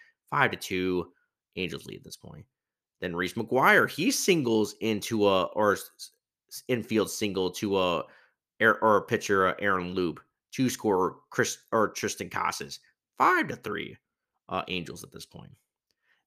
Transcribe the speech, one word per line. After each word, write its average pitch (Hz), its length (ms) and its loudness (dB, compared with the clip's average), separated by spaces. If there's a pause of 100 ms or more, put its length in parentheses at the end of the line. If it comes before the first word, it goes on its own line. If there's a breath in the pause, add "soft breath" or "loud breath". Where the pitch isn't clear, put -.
(300 soft breath)
five 139 200 2
to 92 60 -8
two, 92 560 -4 (420)
Angels 85 320 -8
lead - 120 -16
at - 60 -20
this - 120 -20
point. - 280 -20 (560)
Then 90 140 -6
Reese 90 200 -2
McGuire, 131 540 4
he 196 220 -2
singles 120 720 2
into 104 480 0
a, 95 160 4
or 104 300 2
s-, - 160 -10 (580)
s-, - 180 -18
infield 110 420 0
single 95 440 -2
to 98 260 0
a 87 260 2 (540 soft breath)
air, 110 240 6
or 104 240 6
pitcher, 98 420 2
uh, - 120 0
Aaron 92 340 0
Loup 87 240 -2 (340)
to 131 160 0
score 92 500 0 (120)
Chris, - 280 -2 (120)
or 110 200 2
Tristan 98 400 -6
Casas, 87 500 -6 (360 soft breath)
five 330 300 2
to - 80 -8
three, - 420 -8 (520)
uh, 92 180 -4
Angels 87 380 -8
at - 80 -20
this - 140 -18
point. - 260 -20 (760)